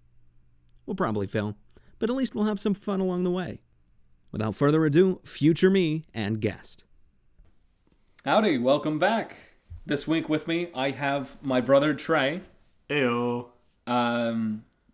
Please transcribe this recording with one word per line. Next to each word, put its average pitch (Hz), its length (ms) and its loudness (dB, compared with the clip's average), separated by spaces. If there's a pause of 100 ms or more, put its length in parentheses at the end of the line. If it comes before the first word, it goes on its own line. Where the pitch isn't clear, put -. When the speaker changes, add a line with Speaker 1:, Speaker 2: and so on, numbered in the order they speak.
(840)
Speaker 1:
We'll 214 100 -6
probably 110 320 -2
fail, 104 280 -2 (420)
but 220 120 -2
at 247 80 -2
least 262 180 -2
we'll 208 80 0
have 214 160 0
some 208 140 0
fun 190 260 -4
along 180 240 -2
the 180 80 0
way. 175 300 -6 (720)
Without 107 220 -4
further 151 300 4
ado, 175 380 4
future 156 460 2
me 165 440 0
and 107 280 -2
guest. - 420 -6 (1400)
Howdy, 175 320 2
welcome 143 420 0
back. 196 380 0 (480)
This 143 200 -4
week 156 220 -2
with 151 180 -2
me, 170 300 -4
I 135 160 -2
have 139 500 -6
my 127 200 0
brother 139 320 4
Trey. 156 480 0 (480)
Speaker 2:
Heyo. 120 580 0 (380)
Speaker 1:
Um, 117 800 -2 (280)